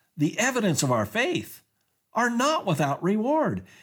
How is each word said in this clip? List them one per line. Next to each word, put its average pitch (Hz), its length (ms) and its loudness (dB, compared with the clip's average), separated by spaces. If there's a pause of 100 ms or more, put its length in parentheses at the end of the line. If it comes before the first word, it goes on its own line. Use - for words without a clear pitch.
(180)
the 147 200 0
evidence 214 460 0
of 131 80 2
our 110 140 2
faith, 233 580 -4 (500)
are 240 160 0
not 269 360 0
without 143 360 0
reward 214 640 0 (200)